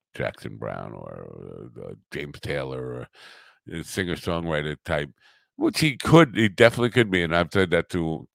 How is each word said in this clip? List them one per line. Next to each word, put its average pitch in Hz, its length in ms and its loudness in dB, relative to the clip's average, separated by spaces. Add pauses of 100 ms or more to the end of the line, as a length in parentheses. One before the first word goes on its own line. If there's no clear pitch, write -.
(140)
Jackson - 440 -8
Browne 50 340 -10
or, 50 800 -16 (120)
uh, 50 120 -14 (160)
James 73 300 -10
Taylor 65 440 -6
or 62 240 -10 (640)
a 82 100 -8
singer-songwriter 85 1000 -4
type, 76 240 -2 (480)
which 294 240 0
he 147 160 2
could, 147 400 6
he 107 140 4
definitely 117 400 6
could 113 200 4
be. 90 120 2
And 82 120 0
I've 85 160 2
said 95 200 2
that 85 200 2
to, 80 440 -4